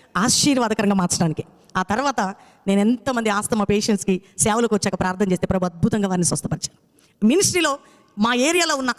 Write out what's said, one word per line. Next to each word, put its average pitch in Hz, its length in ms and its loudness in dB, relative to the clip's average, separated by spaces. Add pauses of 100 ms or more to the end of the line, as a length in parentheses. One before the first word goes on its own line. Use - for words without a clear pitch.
(160)
ఆశీర్వాదకరంగా 220 800 2
మార్చడానికి. 175 500 0 (320)
ఆ 185 60 0
తర్వాత 247 380 -2 (460)
నేను 196 140 2
ఎంతమంది 233 480 0
ఆస్తమా 208 360 -2
పేషెంట్స్కి 202 580 0 (160)
సేవలకు 226 360 0
వచ్చాక 196 200 -2
ప్రార్థన 185 380 -2
చేస్తే 175 140 0
ప్రభు 185 180 -2
అద్భుతంగా 196 440 -2
వారిని 180 160 0
స్వస్థపరిచారు. - 540 -4 (480)
మినిస్ట్రీలో 311 520 2 (400)
మా 233 160 0
ఏరియాలో 311 420 2
ఉన్న 254 220 -2